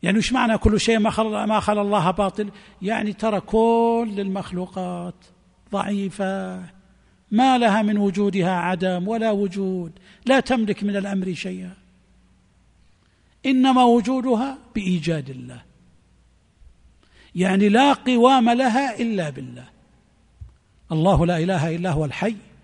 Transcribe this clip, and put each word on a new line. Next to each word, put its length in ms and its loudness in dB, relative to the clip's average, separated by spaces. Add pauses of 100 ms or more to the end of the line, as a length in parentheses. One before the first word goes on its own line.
يعني، 140 2
وش 160 0
معنى 240 2
كل 220 2
شيء 200 0
ما 100 2
خلا، 360 -2
ما 140 0
خلا 220 0
الله 300 0
باطل؟ 400 -4 (300)
يعني، 320 -4
ترى 280 -2
كل 760 2
المخلوقات 960 -8 (560)
ضعيفة، 920 -6 (680)
ما 260 4
لها 240 4
من 160 0
وجودها 540 0
عدم 560 -2
ولا 240 0
وجود، 600 -4 (340)
لا 140 4
تملك 440 -2
من 120 -2
الأمر 380 -4
شيئا، 400 -10 (1700)
إنما 380 4
وجودها 760 2 (180)
بإيجاد 540 -2
الله. 340 -16 (1700)
يعني، 340 4
لا 240 6
قوام 560 4
لها 500 0
إلا 300 -2
بالله. 400 -14 (1200)
الله 340 2
لا 120 0
إله 380 -2
إلا 160 -4
هو 140 -2
الحي 300 -6 (280)